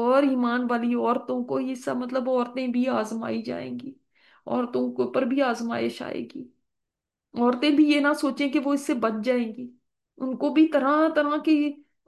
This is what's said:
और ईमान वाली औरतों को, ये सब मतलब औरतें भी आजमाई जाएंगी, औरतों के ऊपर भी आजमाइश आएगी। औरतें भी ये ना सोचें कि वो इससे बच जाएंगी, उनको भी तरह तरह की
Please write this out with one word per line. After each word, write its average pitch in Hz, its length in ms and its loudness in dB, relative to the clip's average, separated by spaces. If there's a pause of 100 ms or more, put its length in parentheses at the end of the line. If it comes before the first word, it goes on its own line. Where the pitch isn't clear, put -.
और 269 200 4
ईमान 247 420 0
वाली 240 280 0
औरतों 240 480 -2
को, 269 160 -2
ये 262 160 -4
सब 254 220 -4
मतलब 247 320 -4
औरतें 247 420 -2
भी 247 160 2
आजमाई 226 540 -4
जाएंगी, 247 540 -10 (520)
औरतों 247 440 -2
के - 120 -2
ऊपर 262 220 0
भी 269 160 0
आजमाइश 233 600 -2
आएगी। - 440 -10 (880)
औरतें 247 420 2
भी 302 180 8
ये 294 60 2
ना 285 140 4
सोचें 285 380 -2
कि 302 80 2
वो 277 140 0
इससे 285 200 0
बच 220 300 -2
जाएंगी, 247 460 -2 (480)
उनको 262 320 -2
भी 311 180 6
तरह 294 420 4
तरह 294 280 0
की 294 480 2 (220)